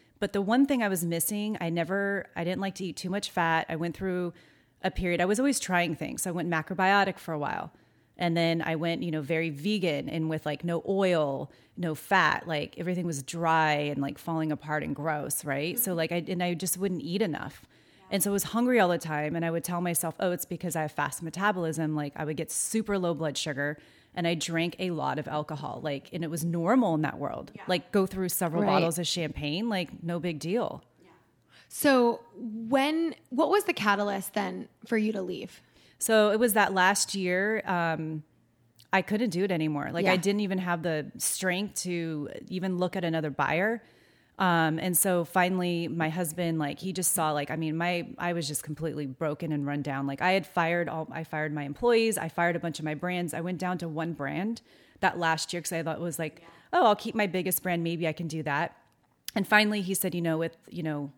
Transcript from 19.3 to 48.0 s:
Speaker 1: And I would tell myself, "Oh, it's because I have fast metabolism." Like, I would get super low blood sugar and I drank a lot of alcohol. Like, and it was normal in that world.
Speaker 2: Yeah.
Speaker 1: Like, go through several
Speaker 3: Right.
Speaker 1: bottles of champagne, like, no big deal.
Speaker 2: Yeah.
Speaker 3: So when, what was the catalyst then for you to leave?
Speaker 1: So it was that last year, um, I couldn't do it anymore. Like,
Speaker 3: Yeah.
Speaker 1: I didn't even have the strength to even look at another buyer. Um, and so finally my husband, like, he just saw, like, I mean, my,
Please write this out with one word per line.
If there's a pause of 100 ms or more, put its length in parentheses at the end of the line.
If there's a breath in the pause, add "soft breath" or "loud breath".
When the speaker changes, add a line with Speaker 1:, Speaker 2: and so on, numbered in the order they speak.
Speaker 1:
And
I
would
tell
myself,
"Oh,
it's
because
I
have
fast
metabolism."
Like,
I
would
get
super
low
blood
sugar (380 soft breath)
and
I
drank
a
lot
of
alcohol.
Like,
and
it
was
normal
in
that
world.
Speaker 2:
Yeah.
Speaker 1:
Like,
go
through
several
Speaker 3:
Right.
Speaker 1:
bottles
of
champagne,
like,
no
big
deal. (180)
Speaker 2:
Yeah. (580 soft breath)
Speaker 3:
So (160)
when, (160)
what
was
the
catalyst
then (180)
for
you
to
leave? (380 soft breath)
Speaker 1:
So
it
was
that
last
year,
um, (720)
I
couldn't
do
it
anymore.
Like,
Speaker 3:
Yeah.
Speaker 1:
I
didn't
even
have
the
strength
to (200)
even
look
at
another
buyer. (560 soft breath)
Um,
and
so
finally
my
husband,
like,
he
just
saw,
like,
I
mean,
my, (100)